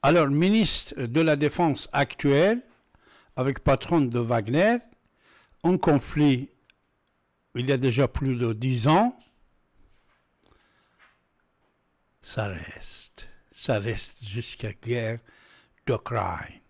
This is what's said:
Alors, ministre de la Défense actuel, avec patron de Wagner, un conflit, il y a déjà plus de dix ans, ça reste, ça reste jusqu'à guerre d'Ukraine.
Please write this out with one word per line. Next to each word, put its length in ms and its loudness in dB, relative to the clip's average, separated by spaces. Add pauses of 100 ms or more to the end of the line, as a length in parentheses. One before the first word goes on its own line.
Alors, 260 4
ministre 720 2
de 200 0
la 140 4
Défense 560 -2
actuel, 720 2 (720)
avec 240 -2
patron 420 0
de 180 0
Wagner, 580 0 (880)
un 140 4
conflit, 720 2 (1040)
il 140 -2
y 20 2
a 60 2
déjà 300 2
plus 280 -2
de 160 -2
dix 360 -2
ans, 300 4 (3000)
ça 260 -8
reste, 840 -14 (220)
ça 280 -4
reste 460 -8
jusqu'à 480 -8
guerre 460 -6 (680)
d'Ukraine. 840 -4